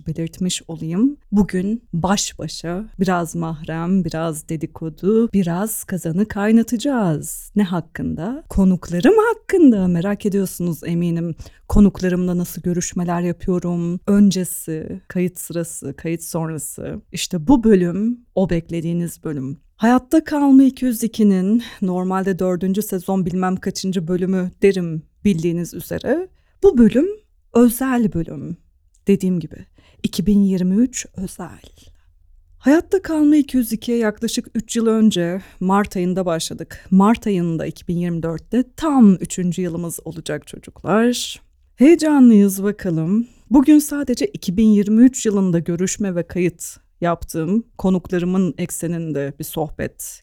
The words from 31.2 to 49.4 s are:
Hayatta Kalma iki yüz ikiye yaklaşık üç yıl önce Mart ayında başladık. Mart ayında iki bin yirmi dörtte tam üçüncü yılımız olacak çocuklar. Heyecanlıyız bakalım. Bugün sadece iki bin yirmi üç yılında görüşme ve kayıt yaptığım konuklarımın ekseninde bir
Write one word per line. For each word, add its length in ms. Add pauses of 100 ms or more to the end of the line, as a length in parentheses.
Hayatta 440
Kalma 340
iki 220
yüz 160
ikiye 240
yaklaşık 580
üç 200
yıl 120
önce 540 (180)
Mart 380
ayında 280
başladık. 640
Mart 360
ayında 380
iki 220
bin 100
yirmi 260
dörtte 400 (120)
tam 400
üçüncü 460
yılımız 440
olacak 420
çocuklar. 920 (340)
Heyecanlıyız 880
bakalım. 640 (220)
Bugün 300
sadece 460
iki 320
bin 100
yirmi 360
üç 220
yılında 340
görüşme 560
ve 120
kayıt 500 (240)
yaptığım 640 (140)
konuklarımın 800
ekseninde 840
bir 40